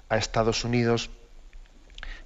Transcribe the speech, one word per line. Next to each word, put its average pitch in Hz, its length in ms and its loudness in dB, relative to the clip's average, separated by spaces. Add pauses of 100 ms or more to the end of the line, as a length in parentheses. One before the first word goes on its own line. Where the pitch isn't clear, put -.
a 110 80 4
Estados 113 480 2
Unidos, 117 460 2 (1160)